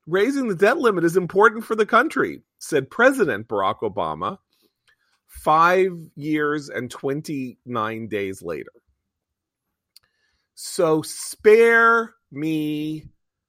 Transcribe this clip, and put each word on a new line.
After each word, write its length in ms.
Raising 420
the 60
debt 240
limit 260
is 140
important 460
for 100
the 100
country," 580
said 320
President 560
Barack 340
Obama 580
five 640
years 540
and 220
twenty-nine 1160
days 340
later. 280
So 460
spare 1120
me 760